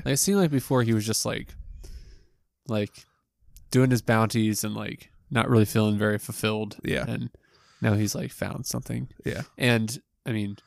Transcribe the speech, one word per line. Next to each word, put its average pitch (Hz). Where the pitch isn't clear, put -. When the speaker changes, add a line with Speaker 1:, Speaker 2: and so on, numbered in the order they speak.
Speaker 1:
Like, 135
it -
seemed 202
like 170
before 131
he 113
was 107
just, -
like, 113
like, 107
doing 127
his 117
bounties 110
and, 107
like, -
not 117
really 113
feeling 107
very 104
fulfilled. 107
Speaker 2:
Yeah. -
Speaker 1:
And 120
now 110
he's, 104
like, -
found -
something. 120
Speaker 2:
Yeah. -
Speaker 1:
And, 117
I 113
mean, 101